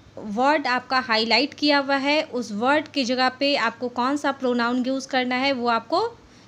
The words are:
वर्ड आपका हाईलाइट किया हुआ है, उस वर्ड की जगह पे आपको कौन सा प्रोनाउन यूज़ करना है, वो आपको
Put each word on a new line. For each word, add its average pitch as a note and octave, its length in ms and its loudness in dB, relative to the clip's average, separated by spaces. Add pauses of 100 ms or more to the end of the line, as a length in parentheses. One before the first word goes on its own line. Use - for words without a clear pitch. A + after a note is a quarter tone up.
(180)
वर्ड C4 480 0
आपका B3+ 340 0
हाईलाइट A3+ 540 0
किया D4 240 2
हुआ C#4 180 0
है, C#4+ 260 2
उस A3 300 -6
वर्ड C4+ 360 0
की C#4 160 -2
जगह B3+ 240 2
पे C#4 280 0
आपको A3+ 320 -2
कौन B3 280 0
सा C#4+ 160 -2
प्रोनाउन B3 540 0
यूज़ C4+ 220 -4
करना B3+ 260 0
है, C4+ 180 0
वो A#3+ 160 -2
आपको D#4+ 500 0 (300)